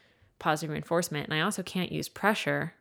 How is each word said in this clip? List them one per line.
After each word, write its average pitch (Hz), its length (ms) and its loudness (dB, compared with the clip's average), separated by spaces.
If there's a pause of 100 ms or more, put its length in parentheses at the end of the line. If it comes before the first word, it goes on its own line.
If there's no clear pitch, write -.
(380)
positive 156 320 0
reinforcement, 151 580 0
and 156 60 -2
I 156 60 2
also 190 220 0
can't 180 300 -2
use 151 160 -4
pressure, 151 720 0